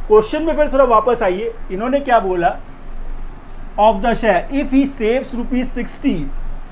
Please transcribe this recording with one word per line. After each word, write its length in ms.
Question 340
में 140
फिर 160
थोड़ा 140
वापस 360
आइए, 300
इन्होंने 300
क्या 200
बोला? 300
Of 220
the 120
share, 280
if 240
he 100
saves 480
rupees 440
sixty, 380